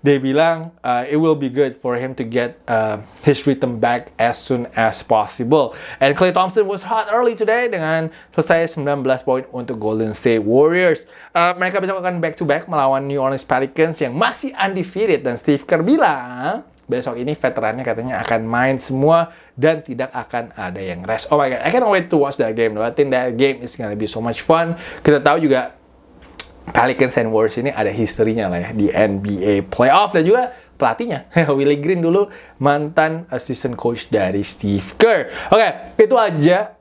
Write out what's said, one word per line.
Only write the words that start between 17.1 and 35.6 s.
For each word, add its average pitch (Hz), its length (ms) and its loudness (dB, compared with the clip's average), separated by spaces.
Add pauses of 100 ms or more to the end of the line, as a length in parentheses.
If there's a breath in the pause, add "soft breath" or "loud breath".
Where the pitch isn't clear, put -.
ini 127 160 -6
veterannya 120 560 -2
katanya 117 320 -4
akan 113 240 0
main 123 320 2
semua 151 560 2 (240 loud breath)
dan 156 240 2
tidak 127 320 -8
akan 120 480 -8
ada 92 160 -8
yang 92 320 -8
rest. 113 240 -4
Oh 151 80 4
my 139 80 2
God, 120 160 -4
I 165 80 0
cannot 240 160 2
wait 185 240 0
to 160 80 2
watch 139 160 0
that 113 160 -2
game, 110 240 0
though. 107 80 -2
I 117 80 -2
think 135 240 2
that 127 240 0
game 131 240 2
is - 160 -14
gonna 104 160 -6
be 107 160 -4
so 113 80 -8
much 117 240 -6
fun. 165 320 2 (240 loud breath)
Kita 147 240 2
tahu 151 160 4
juga 131 320 2 (1040)
Pelicans 127 400 2
and 113 160 0
Warriors 110 320 2
ini 143 80 -2
ada 104 160 -2
historinya 110 640 -2
lah 87 80 -4
ya 92 160 -6
di 104 160 2
N 98 320 2
B 101 160 -4
A 101 240 0
playoff, 170 480 2
dan 170 160 2
juga 247 240 2 (240 loud breath)
pelatihnya 139 640 -4
<laughs> 147 160 2
Willie 143 240 2
Green 170 240 0
dulu 190 240 2 (320 loud breath)
mantan 156 720 0
assistant 123 480 -6
coach 120 320 -4
dari 101 320 0
Steve - 560 -4
Kerr. 214 320 4 (160 loud breath)
Oke, 202 480 2